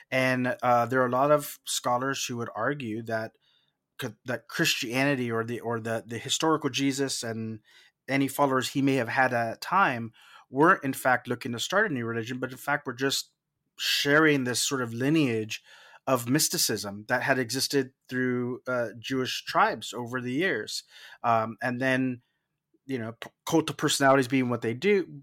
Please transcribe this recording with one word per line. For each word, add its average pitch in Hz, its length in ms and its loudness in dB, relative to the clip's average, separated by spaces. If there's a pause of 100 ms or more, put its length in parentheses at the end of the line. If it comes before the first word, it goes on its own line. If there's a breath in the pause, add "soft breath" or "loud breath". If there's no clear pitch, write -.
(120 loud breath)
And, 127 500 0
uh, 120 240 4
there 127 160 2
are 127 60 2
a 123 40 -2
lot 135 200 4
of 147 340 0
scholars 131 600 -2
who 123 120 -6
would 117 160 -6
argue 117 500 -4
that 110 280 -6 (680)
co-, 120 180 -8 (100)
that 117 240 -8
Christianity 131 800 0
or 113 140 0
the, 117 160 -6
or 113 180 -2
the, 113 260 -4
the 117 120 -8
historical 156 520 0
Jesus 135 540 -2
and 113 360 -6 (500 soft breath)
any 135 180 2
followers 131 420 2
he 139 120 -2
may 135 140 4
have 120 120 0
had 127 260 2
at 117 120 0
that 113 160 -8
time 135 500 0 (380 loud breath)
weren't 165 340 4
in 135 100 -2
fact 123 360 0
looking 120 240 -4
to 117 60 -6
start 202 300 0
a 156 40 -6
new 120 120 -4
religion, 117 340 -6
but 127 120 -6
in 131 60 -16
fact 143 280 -2
were 131 80 -6
just 131 380 -2 (480)
sharing 147 640 4
this 123 160 -2
sort 135 220 -2
of 117 120 -4
lineage 120 720 0 (420 loud breath)
of 123 240 0
mysticism 107 800 0
that 127 160 0
had 131 160 2
existed 127 520 -2 (180)
through, 123 580 -2
uh, 123 220 -2 (100)
Jewish 127 460 -4
tribes 170 480 0
over 120 260 -6
the 123 140 -6
years. 143 500 -4 (400 loud breath)
Um, 113 380 2
and 123 200 -2
then, 131 400 0 (640)
you 135 140 -4
know, 113 200 -8
p-, - 100 -14 (180)
cult 156 240 2
of 143 60 -10
personalities 139 500 4
being 127 220 2
what 120 120 -2
they 113 140 0
do 196 320 2 (160)